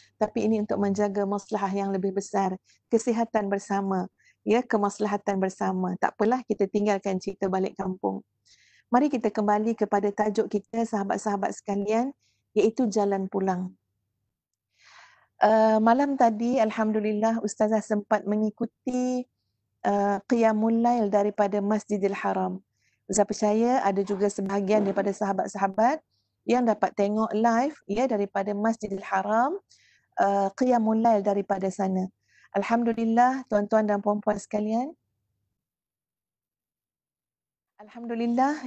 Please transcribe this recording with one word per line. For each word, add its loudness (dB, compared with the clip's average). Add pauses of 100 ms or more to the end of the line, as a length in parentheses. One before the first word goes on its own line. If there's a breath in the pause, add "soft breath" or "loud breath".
(200 soft breath)
tapi -2
ini 0
untuk -2
menjaga 0
maslahah -4
yang -2
lebih -2
besar, -4 (320 soft breath)
kesihatan 0
bersama, -2 (320 soft breath)
ya, 2
kemaslahatan -2
bersama. -2
Tak -2
apalah, 0
kita -2
tinggalkan -2
cerita -6
balik -4
kampung. -6 (640 soft breath)
Mari 2
kita -2
kembali 0
kepada 0
tajuk -2
kita, -4
sahabat-sahabat -4
sekalian, -2 (400)
iaitu 0
jalan 0
pulang. -2 (1700 soft breath)
Uh, 6
malam 2
tadi, 2
Alhamdulillah, 0
Ustazah 0
sempat -2
mengikuti, -2 (640)
uh, 0 (100)
Qiyamul 2
Lail 2
daripada 0
Masjidil -2
Haram. -4 (460)
Ustazah 0
percaya 0 (160)
ada 0
juga 0
sebahagian 0
daripada 0
sahabat-sahabat 0 (480)
yang 2
dapat 0
tengok 2
live, 2
ya, 0
daripada -2
Masjidil -4
Haram, 0 (560 soft breath)
uh, 2
Qiyamul 2
Lail 4
daripada -2
sana. -2 (480 soft breath)
Alhamdulillah, 0
tuan-tuan 0
dan 0
puan-puan -2
sekalian. -4 (3000)
Alhamdulillah, -2